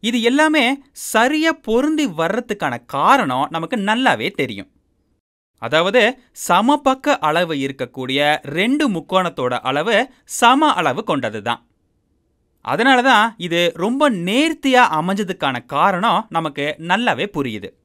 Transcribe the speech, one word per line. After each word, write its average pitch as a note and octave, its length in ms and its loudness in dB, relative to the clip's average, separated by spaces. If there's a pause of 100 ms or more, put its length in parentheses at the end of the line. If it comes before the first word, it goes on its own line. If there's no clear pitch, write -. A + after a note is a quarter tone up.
இது A#3 200 0
எல்லாமே D4 420 4 (380)
சரியா D4+ 480 2 (120)
பொருந்தி D4 440 0
வர்றதுக்கான F3 680 -4 (120)
காரணம் D3+ 640 2
நமக்கு E3 260 -6
நல்லாவே G3+ 540 0
தெரியும். A2 380 -6 (920)
அதாவது F3+ 400 2 (360)
சமபக்க C4 800 2
அளவு D#3+ 380 0
இருக்கக்கூடிய C3+ 640 -4 (300)
ரெண்டு A#3 380 0
முக்கோணத்தோட E3+ 720 -2
அளவு D#3 360 0 (340)
சம C4+ 420 4
அளவு D#3 320 -2
கொண்டது A#2+ 380 -4
தான். A#2 200 -4 (1000)
அதனால A#3 380 2
தான் A#3 240 4 (120)
இது E3+ 220 -2 (140)
ரொம்ப B3+ 360 0 (140)
நேர்த்தியா C4 680 2
அமைஞ்சதுக்கான E3+ 680 -2 (100)
காரணம் F#3 640 0
நமக்கு D#3 360 -6 (140)
நல்லாவே F3 540 -2
புரியுது. A2 360 -6 (160)